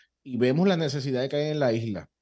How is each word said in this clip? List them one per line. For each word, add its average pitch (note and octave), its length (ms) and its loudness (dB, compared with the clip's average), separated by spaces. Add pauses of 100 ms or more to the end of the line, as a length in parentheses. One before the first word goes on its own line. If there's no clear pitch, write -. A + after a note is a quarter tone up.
(220)
y B2+ 140 -10
vemos C3+ 320 4
las F3+ 80 2
necesidades C3+ 540 -2
que D3 60 -4
hay D3+ 160 0
en D3+ 80 -2
la B2 120 2
isla. A2 340 -4 (160)